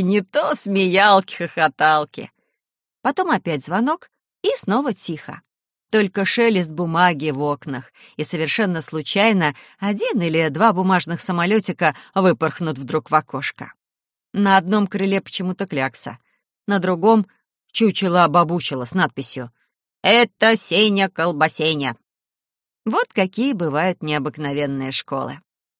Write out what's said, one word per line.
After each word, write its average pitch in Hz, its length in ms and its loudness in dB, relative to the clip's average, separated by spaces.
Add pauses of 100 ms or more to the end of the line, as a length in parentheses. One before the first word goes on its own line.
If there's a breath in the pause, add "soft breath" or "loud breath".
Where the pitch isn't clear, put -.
не 190 200 2
то - 340 -2
смеялки-хохоталки. 180 1700 2 (720)
Потом 330 300 -2
опять 165 320 -2
звонок, 240 460 -4 (340)
и 370 140 0
снова 240 360 0
тихо. - 480 -8 (480)
Только 202 360 0
шелест 202 440 2
бумаги 165 600 0
в 135 100 -4
окнах, 143 520 -6 (240 soft breath)
и 151 80 -4
совершенно 165 560 -2
случайно 175 760 0 (240 loud breath)
один 214 420 -2
или 160 280 0
два 185 240 2
бумажных 180 480 0
самолётика 175 720 0 (180 loud breath)
выпорхнут 160 640 0
вдруг 139 320 -6
в 147 60 0
окошко. - 580 -4 (600)
На 196 240 4
одном 196 280 2
крыле 190 360 -2
почему-то 185 440 -6
клякса, 135 540 -6 (480)
на 202 120 0
другом 185 460 2 (460)
чучело-бабучело 175 1120 2
с 123 100 -2
надписью 135 560 -2 (520)
«Это 226 540 4
Сеня-колбасеня». 165 1400 0 (880)
Вот 320 260 -2
какие 208 400 -2
бывают 175 500 -2
необыкновенные 143 880 -4
школы. 135 500 -8 (380)